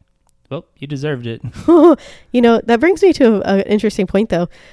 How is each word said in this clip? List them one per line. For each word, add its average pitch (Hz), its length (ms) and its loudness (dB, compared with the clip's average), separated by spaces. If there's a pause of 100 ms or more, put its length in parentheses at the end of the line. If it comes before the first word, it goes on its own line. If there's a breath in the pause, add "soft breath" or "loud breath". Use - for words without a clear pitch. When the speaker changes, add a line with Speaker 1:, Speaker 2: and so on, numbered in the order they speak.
(500)
Speaker 1:
"Well, 165 160 -12 (120)
you 139 100 -16
deserved 139 400 -8
it." 113 200 -10
<laughs> - 40 -12 (160)
Speaker 2:
<laughs> 320 300 4 (360 loud breath)
You 247 80 0
know, 233 240 2
that 233 140 0
brings 330 240 0
me 370 100 4
to 226 240 2 (120)
a, 196 100 0
an - 20 0
interesting 208 460 -2
point, 208 220 -2
though. 175 200 -4 (240 soft breath)